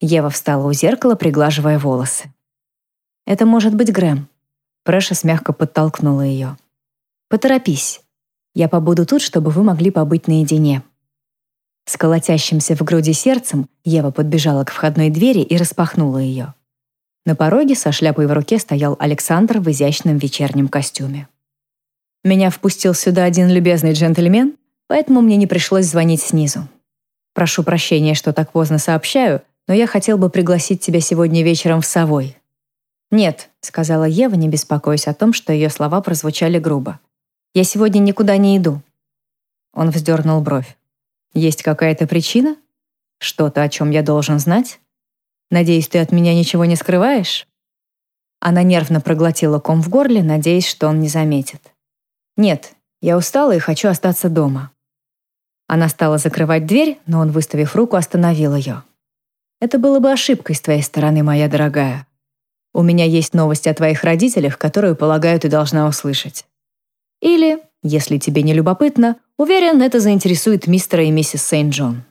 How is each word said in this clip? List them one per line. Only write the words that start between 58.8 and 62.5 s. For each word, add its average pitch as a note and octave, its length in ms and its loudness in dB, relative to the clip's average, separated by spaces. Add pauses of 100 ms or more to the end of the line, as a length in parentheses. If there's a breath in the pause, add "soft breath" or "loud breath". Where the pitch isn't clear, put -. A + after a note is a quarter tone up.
«Это A#3+ 180 0
было C#4 220 4
бы C4+ 100 4
ошибкой B3+ 460 -2
с - 60 -10
твоей D3 200 0
стороны, D3+ 400 0
моя D3 260 2
дорогая. C#3+ 580 -2 (640)